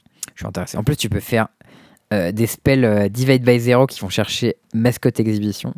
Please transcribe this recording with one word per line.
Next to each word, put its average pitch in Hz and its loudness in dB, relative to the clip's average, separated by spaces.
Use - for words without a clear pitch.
je - -20
suis - -8
intéressé. - -8
En 107 -4
plus, 143 0
tu 110 -6
peux 98 -2
faire, 110 -2
euh, 90 -2
des 110 0
spells, 135 2
euh, 104 2
Divide 127 2
by 123 4
Zero 123 4
qui - -18
vont 98 -8
chercher - -2
Mascot 117 0
Exhibition. 107 -2